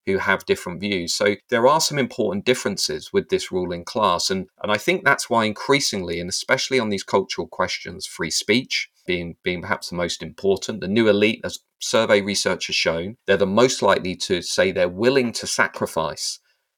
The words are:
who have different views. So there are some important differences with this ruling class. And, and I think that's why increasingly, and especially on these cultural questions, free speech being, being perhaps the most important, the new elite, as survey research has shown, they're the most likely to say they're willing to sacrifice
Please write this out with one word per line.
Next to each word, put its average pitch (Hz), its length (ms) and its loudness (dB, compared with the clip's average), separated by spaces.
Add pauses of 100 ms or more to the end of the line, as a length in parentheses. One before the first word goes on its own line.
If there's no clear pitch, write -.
who 95 140 0
have 95 260 0
different 92 340 -2
views. 92 360 -2
So 104 220 2 (120)
there 117 180 4
are 151 140 6
some 147 180 0
important 104 460 -2
differences 95 640 -2
with 95 200 0
this - 200 0
ruling 87 340 -4
class. 95 460 0
And, 95 160 -2 (160)
and 95 80 -2
I 104 60 4
think 180 260 0
that's - 280 2
why 113 160 4
increasingly, 101 720 0
and 87 80 -6
especially 131 500 0
on 113 120 0
these 98 120 -2
cultural 95 460 -2
questions, - 580 -6
free 82 240 -8
speech - 600 0 (160)
being, 87 360 -4
being 90 200 -4
perhaps - 260 -4
the 87 80 -8
most 87 260 -4
important, 95 600 -2
the 90 60 -4
new 110 200 4
elite, 107 340 4
as - 180 -8 (200)
survey 110 400 4
research 98 460 -2
has 95 100 -4
shown, 85 400 -2 (100)
they're 98 120 2
the 95 80 2
most 113 340 2
likely 92 340 2
to 87 280 -2
say 92 280 2
they're 90 180 2
willing 117 440 2
to - 140 -8
sacrifice - 920 -2 (400)